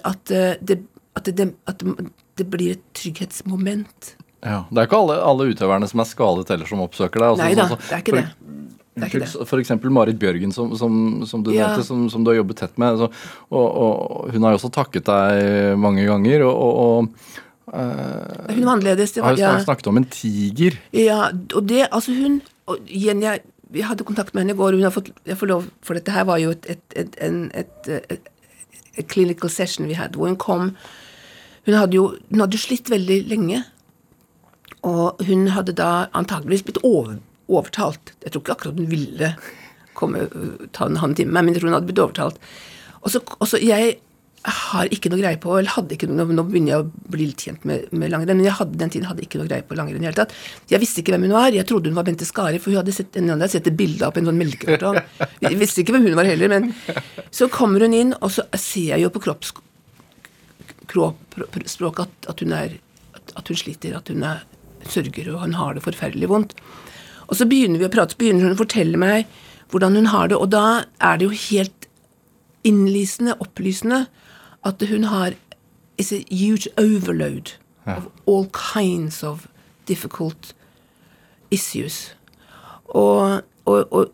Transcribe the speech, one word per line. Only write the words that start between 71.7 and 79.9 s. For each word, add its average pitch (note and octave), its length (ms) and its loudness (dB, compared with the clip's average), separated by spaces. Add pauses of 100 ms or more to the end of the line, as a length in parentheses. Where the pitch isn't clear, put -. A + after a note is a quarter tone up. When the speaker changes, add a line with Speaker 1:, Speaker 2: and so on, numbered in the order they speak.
Speaker 1:
innlysende, G3+ 720 2 (100)
opplysende, A3 600 -2 (580)
at F#3+ 240 -6
hun G#3+ 180 0
har, F#3+ 300 -2 (640)
is G3 140 -4
a G3+ 180 -4
huge G3+ 460 0
overload F3 800 0 (320)
Speaker 2:
Ja. F#2+ 100 -6
Speaker 1:
of F2+ 120 -12 (180)
all G3 260 2
kinds F3 720 -4
of D3+ 220 -10 (400)
difficult - 640 -8 (1040)